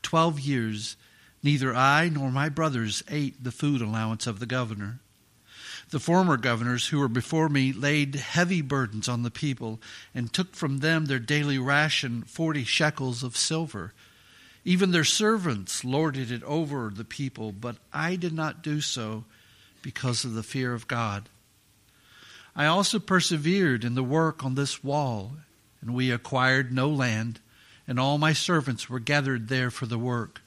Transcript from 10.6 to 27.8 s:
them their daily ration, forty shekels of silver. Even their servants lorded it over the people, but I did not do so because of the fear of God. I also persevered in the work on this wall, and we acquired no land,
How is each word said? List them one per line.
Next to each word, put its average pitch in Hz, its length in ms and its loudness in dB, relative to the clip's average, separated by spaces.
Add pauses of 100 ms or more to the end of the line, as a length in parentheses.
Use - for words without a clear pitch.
them 160 280 2
their 135 120 0
daily 143 400 0
ration, 135 640 2
forty 156 420 -2
shekels 131 600 0
of 123 120 -8
silver. 151 580 -4 (680)
Even 185 280 4
their 170 120 6
servants 175 800 0
lorded 135 460 0
it 120 140 -6
over 143 500 -2
the 110 120 -10
people, 113 460 -8
but 107 260 -10 (140)
I 165 240 -2
did 175 180 -4
not 160 280 -4
do 151 180 -2
so 110 460 -6 (580)
because 127 420 -4
of 117 80 -6
the 110 100 -4
fear 127 300 -2
of 117 140 -8
God. 110 420 -4 (1200)
I 147 120 2
also 190 340 2
persevered 165 840 2
in 120 100 0
the 131 80 0
work 151 400 2
on 131 120 0
this 139 280 -2
wall, 135 540 -2 (420)
and 117 140 -6
we 127 180 2
acquired 127 640 2
no 131 160 2
land, 117 500 0 (480)